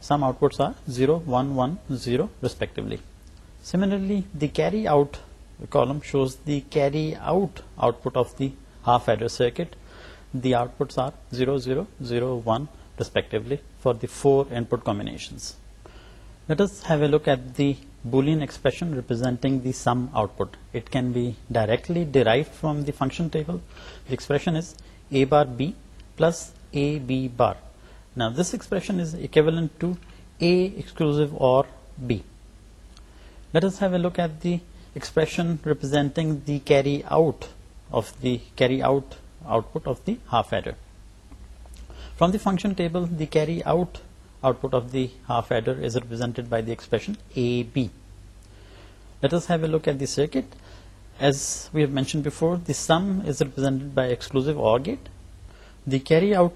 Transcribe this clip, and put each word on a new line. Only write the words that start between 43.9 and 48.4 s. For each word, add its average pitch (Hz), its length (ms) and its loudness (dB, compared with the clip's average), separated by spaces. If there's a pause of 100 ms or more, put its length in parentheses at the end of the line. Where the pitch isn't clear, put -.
output 131 300 0
of 123 180 0
the 127 180 -2 (180)
half 120 240 0
adder 120 300 0
is 120 140 -2
represented 120 540 -4
by 113 120 0
the 113 100 -4
expression 117 460 -2 (180)
A 123 280 0
B. 117 260 -2 (1300)